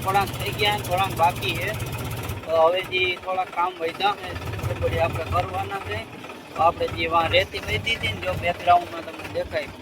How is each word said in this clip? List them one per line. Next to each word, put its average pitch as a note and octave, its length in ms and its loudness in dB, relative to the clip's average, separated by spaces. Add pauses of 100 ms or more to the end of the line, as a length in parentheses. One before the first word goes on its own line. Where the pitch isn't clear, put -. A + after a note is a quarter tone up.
થોડાક G3 240 2
થઈ G3+ 240 -6
ગયા G#3 260 2
ને G#3 60 -4
થોડાક F#3 340 0
બાકી G#3+ 380 2
છે. F3+ 160 -2 (720)
તો D#3+ 220 6
હવે F3+ 140 4
જે F3+ 440 0
થોડાક F#3 300 -2
કામ F3+ 240 2
વધ્યા F3 360 0
છે, F3+ 420 -8 (100)
બરોબર, E3+ 260 -2
એ E3 60 0
આપણે E3 240 0
કરવાના F#3+ 560 -2
છે. G#3 180 -6 (580)
તો D#3 60 0
આપણે E3+ 260 4
જે E3 200 -2
વાં E3 220 4
રેતી F#3 300 2
વધી G3+ 180 -4
હતી A3+ 180 -2
ને, G3+ 260 -4
જો F#3 200 -2
બેકગ્રાઉન્ડમાં F3 640 6
તમને D#3+ 280 -12
દેખાય E3+ 340 -4 (140)